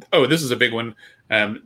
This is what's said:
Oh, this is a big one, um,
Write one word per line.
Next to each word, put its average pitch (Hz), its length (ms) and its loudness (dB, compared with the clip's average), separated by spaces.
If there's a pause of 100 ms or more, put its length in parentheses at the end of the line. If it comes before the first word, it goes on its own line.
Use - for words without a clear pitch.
(140)
Oh, 147 140 4
this 160 160 0
is 123 80 -6
a 127 40 0
big 120 180 0
one, 117 220 -8 (340)
um, 107 360 -2